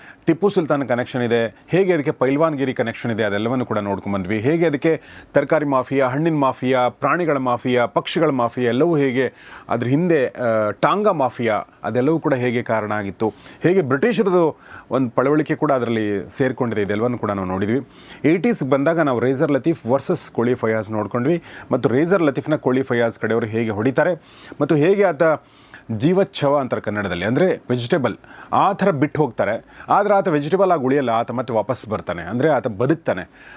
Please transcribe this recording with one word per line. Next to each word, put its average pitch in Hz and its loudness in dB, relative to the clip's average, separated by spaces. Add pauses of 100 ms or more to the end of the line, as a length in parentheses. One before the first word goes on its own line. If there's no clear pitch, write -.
(260)
ಟಿಪ್ಪು 190 2
ಸುಲ್ತಾನ್ 147 0
ಕನೆಕ್ಷನ್ 123 -2
ಇದೆ, 117 0
ಹೇಗೆ 180 2
ಅದಕ್ಕೆ 151 0
ಪೈಲ್ವಾನ್ಗಿರಿ 139 0
ಕನೆಕ್ಷನ್ 117 -4
ಇದೆ, 110 -2
ಅದೆಲ್ಲವನ್ನು 113 -2
ಕೂಡ 107 -4
ನೋಡ್ಕೊಂಡ್ಬಂದ್ವಿ. 101 -2
ಹೇಗೆ 165 2
ಅದಕ್ಕೆ 156 0 (320)
ತರಕಾರಿ 143 2
ಮಾಫಿಯಾ, 135 0
ಹಣ್ಣಿನ 156 0
ಮಾಫಿಯಾ, 127 2
ಪ್ರಾಣಿಗಳ 147 0
ಮಾಫಿಯಾ, 123 0
ಪಕ್ಷಿಗಳ - 0
ಮಾಫಿಯಾ 123 0
ಎಲ್ಲವೂ 151 2
ಹೇಗೆ, 131 0 (360)
ಅದ್ರ 120 -2
ಹಿಂದೆ, 151 2
ಆ, 110 0
ಟಾಂಗಾ 190 0
ಮಾಫಿಯಾ 120 -2
ಅದೆಲ್ಲವೂ 127 0
ಕೂಡ 147 -2
ಹೇಗೆ 123 -2
ಕಾರಣ 107 -2
ಆಗಿತ್ತು, 104 -4 (300)
ಹೇಗೆ 185 4
ಬ್ರಿಟಿಷರದು 180 2 (320)
ಒಂದು 131 2
ಪಳವಳಿಕೆ 143 2
ಕೂಡ 147 0
ಅದರಲ್ಲಿ 110 -2
ಸೇರ್ಕೊಂಡಿದೆ, 120 0
ಇದೆಲ್ಲವನ್ನು 104 0
ಕೂಡ 104 -2
ನಾವು 98 -2
ನೋಡಿದ್ವಿ. 104 -2 (380)
ಏಯ್ಟೀಸ್ 175 2
ಬಂದಾಗ 143 0
ನಾವು 135 2
ರೇಜರ್ 135 0
ಲತೀಫ್ 151 -2
ವರ್ಸಸ್ - -2
ಕೋಳಿ 120 0
ಫಯಾಜ್ 110 -4
ನೋಡ್ಕೊಂಡ್ವಿ, 120 -2 (280)
ಮತ್ತು 127 2
ರೇಜರ್ 170 2
ಲತೀಫ್ನ 151 0
ಕೋಳಿ 135 0
ಫಯಾಜ್ 117 -2
ಕಡೆಯವರು 113 0
ಹೇಗೆ 113 -2
ಹೊಡಿತಾರೆ, 135 0 (400)
ಮತ್ತು 151 2
ಹೇಗೆ 196 4
ಆತ 170 2 (760)
ಜೀವಚ್ಛವ 147 0
ಅಂತಾರೆ 117 -4
ಕನ್ನಡದಲ್ಲಿ, 98 -4
ಅಂದರೆ 135 2
ವೆಜಿಟೇಬಲ್, 123 -2 (380)
ಆ 170 2
ಥರ 190 0
ಬಿಟ್ಟು 147 0
ಹೋಗ್ತಾರೆ. 113 -2 (240)
ಆದರೆ 202 2
ಆತ 196 2
ವೆಜಿಟೇಬಲ್ 175 2
ಆಗಿ 151 0
ಉಳಿಯಲ್ಲ, 131 0
ಆತ 117 0
ಮತ್ತೆ 120 -4
ವಾಪಸ್ 110 -2
ಬರ್ತಾನೆ, 90 -6
ಅಂದರೆ 123 0
ಆತ 131 0
ಬದುಕ್ತಾನೆ, 113 -2 (280)